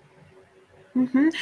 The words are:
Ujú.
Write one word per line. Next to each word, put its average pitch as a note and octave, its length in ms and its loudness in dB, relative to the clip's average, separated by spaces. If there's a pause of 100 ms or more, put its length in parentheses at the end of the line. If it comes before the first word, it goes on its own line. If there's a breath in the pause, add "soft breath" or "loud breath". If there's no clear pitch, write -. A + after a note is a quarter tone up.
(960)
Ujú. C4 340 2 (120 loud breath)